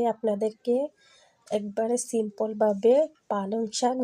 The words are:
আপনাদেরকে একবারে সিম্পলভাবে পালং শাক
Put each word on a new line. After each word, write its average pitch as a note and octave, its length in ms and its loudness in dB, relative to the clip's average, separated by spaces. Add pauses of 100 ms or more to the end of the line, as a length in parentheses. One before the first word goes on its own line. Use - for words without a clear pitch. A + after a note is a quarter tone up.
আপনাদেরকে A3 720 -2 (720)
একবারে G#3+ 480 -2 (120)
সিম্পলভাবে G#3+ 880 2 (340)
পালং G3+ 340 -2 (100)
শাক B3+ 320 0